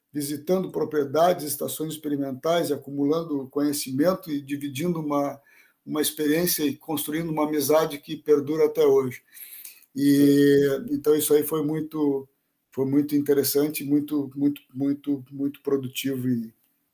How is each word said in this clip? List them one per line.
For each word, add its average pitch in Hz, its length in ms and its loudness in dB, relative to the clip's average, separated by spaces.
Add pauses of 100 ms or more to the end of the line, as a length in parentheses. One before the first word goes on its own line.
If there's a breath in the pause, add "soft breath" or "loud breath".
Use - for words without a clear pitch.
(120)
visitando 151 600 -4
propriedades, 156 720 0
estações 151 500 -6
experimentais, 147 760 -2
acumulando 143 760 -4
conhecimento 147 840 -2
e 143 100 -4
dividindo 143 600 -4
uma, 143 380 -2 (460 soft breath)
uma 143 160 -4
experiência 156 640 0
e 131 100 0
construindo 160 560 -6
uma 156 140 0
amizade 151 540 0
que 156 180 -10
perdura 151 500 2
até 151 200 2
hoje. 135 360 2 (720 loud breath)
E, 143 960 4
então, 151 260 2
isso 147 160 2
aí 147 100 6
foi 156 220 -2
muito, 151 640 -2 (420)
foi 135 140 -2
muito 143 320 0
interessante, 143 680 2
muito, 143 540 -2
muito, 143 240 0 (140)
muito, 139 560 -4
muito 143 320 -6
produtivo 131 680 -4
e, 117 240 -2 (420)